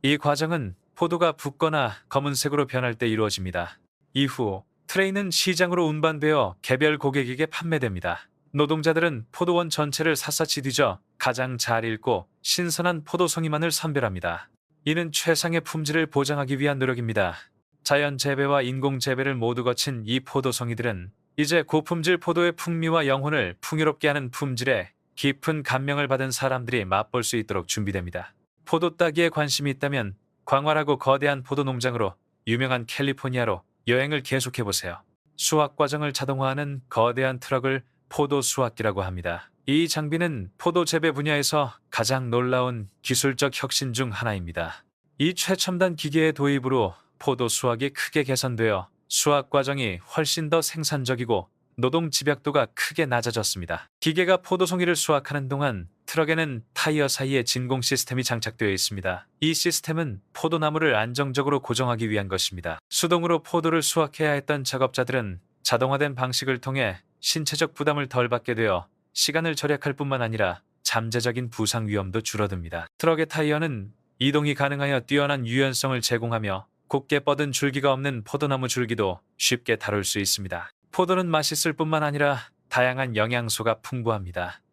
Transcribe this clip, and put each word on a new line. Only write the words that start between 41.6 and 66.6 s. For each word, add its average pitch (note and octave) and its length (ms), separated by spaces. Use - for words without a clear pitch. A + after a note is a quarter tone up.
가장 B2 400
놀라운 B2 580
기술적 C3+ 500
혁신 C3 400
중 B2+ 160
하나입니다. F2+ 720
이 E3+ 160
최첨단 F3+ 600
기계의 D#3 380
도입으로 C3 640
포도 B2+ 280
수확이 A#2+ 440
크게 - 320
개선되어 A#2 680
수확 C#3+ 400
과정이 C3 500
훨씬 D#3 340
더 E3 120
생산적이고 B2+ 880
노동 D3+ 300
집약도가 C#3 640
크게 - 320
낮아졌습니다. A2+ 840
기계가 F3 380
포도송이를 F3+ 580
수확하는 C#3+ 520
동안 C3 400
트럭에는 D#3 560
타이어 D3+ 340
사이에 C3+ 360
진공 B2+ 380
시스템이 B2+ 420
장착되어 A2+ 460
있습니다. F#2 580
이 D#3 120
시스템은 D#3+ 680
포도나무를 D#3 640
안정적으로 C3+ 640
고정하기 A#2+ 500
위한 G#2 180
것입니다. F2 520
수동으로 E3+ 540
포도를 E3 400
수확해야 D3+ 480
했던 C#3+ 320
작업자들은 B2 760
자동화된 C3+ 540
방식을 B2+ 440
통해 B2+ 380